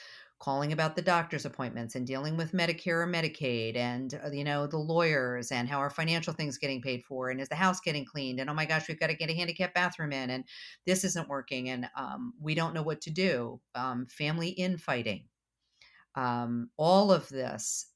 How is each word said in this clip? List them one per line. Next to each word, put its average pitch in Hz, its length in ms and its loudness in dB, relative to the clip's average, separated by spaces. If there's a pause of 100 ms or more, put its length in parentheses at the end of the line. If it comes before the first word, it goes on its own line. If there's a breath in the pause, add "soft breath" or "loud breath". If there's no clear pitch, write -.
(380 loud breath)
calling 143 340 0
about 156 240 0
the 175 60 -2
doctor's 165 440 2
appointments 120 480 -6
and 127 120 -4
dealing 143 300 -2
with 160 160 -2
Medicare 170 500 2
or 170 40 0
Medicaid 147 680 0
and, 123 480 -2
uh, 147 80 -6
you 143 140 -2
know, 147 220 0
the 147 100 -2
lawyers 151 760 2
and 123 160 0
how 143 120 -2
our 139 100 2
financial 165 460 0
thing's 147 240 -4
getting 135 240 -4
paid 123 220 -2
for 127 260 -4
and 131 100 -4
is 135 80 -6
the 147 60 -4
house 185 260 4
getting 147 240 -2
cleaned 131 360 -4
and, 135 80 -2
"Oh 151 60 -2
my 156 100 0
gosh, 156 240 2
we've 156 120 -4
gotta 160 140 2
get 160 160 -2
a 160 40 0
handicap 175 400 -2
bathroom 180 380 0
in 131 180 -2
and 131 140 -4 (420 loud breath)
this 185 180 4
isn't 170 240 -2
working," 131 400 -4
and, 123 260 -4
um, 127 460 -6
"We 156 140 0
don't 165 200 2
know 160 80 0
what 151 200 -2
to 165 80 -6
do," 135 500 0 (140)
um, 123 320 -2
family 160 420 0
infighting. 160 800 -2 (880 soft breath)
Um, 120 640 0
all 190 340 8
of 160 160 4
this - 680 -4